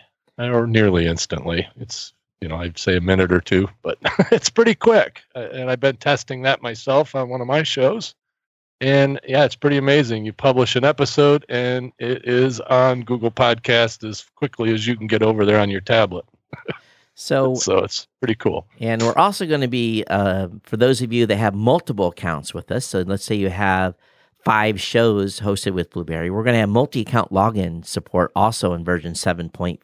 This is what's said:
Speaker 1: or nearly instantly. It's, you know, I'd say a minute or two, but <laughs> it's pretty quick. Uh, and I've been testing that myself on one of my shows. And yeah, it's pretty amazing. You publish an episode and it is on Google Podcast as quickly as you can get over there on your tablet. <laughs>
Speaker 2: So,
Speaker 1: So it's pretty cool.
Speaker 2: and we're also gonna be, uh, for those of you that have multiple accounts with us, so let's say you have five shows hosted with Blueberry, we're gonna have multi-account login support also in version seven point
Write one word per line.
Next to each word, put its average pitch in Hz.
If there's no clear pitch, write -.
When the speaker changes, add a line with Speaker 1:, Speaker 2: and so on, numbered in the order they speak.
Speaker 1:
or 120
nearly 101
instantly. 85
It's, -
you 87
know, 80
I'd 85
say 92
a 90
minute 92
or 87
two, 95
but -
<laughs> -
it's -
pretty 226
quick. -
Uh, 117
and 127
I've 123
been 135
testing 135
that 135
myself 135
on 131
one 123
of 120
my 147
shows. 147
And 139
yeah, 139
it's 123
pretty 143
amazing. 135
You 107
publish 127
an 123
episode 143
and 123
it 120
is 123
on 127
Google 117
Podcast 117
as 104
quickly 117
as 107
you 120
can 110
get 107
over 107
there 107
on 101
your 98
tablet. 104
<laughs> -
Speaker 2:
So, 135
Speaker 1:
So 107
it's 98
pretty 117
cool. -
Speaker 2:
and 113
we're 117
also 196
gonna 143
be, 117
uh, 95
for -
those 120
of 117
you 120
that 101
have 104
multiple 110
accounts 82
with -
us, 117
so 95
let's 98
say 110
you 98
have 92
five 107
shows 104
hosted 101
with 90
Blueberry, 82
we're 104
gonna 120
have 107
multi-account 113
login 95
support -
also 101
in 85
version 85
seven 85
point 87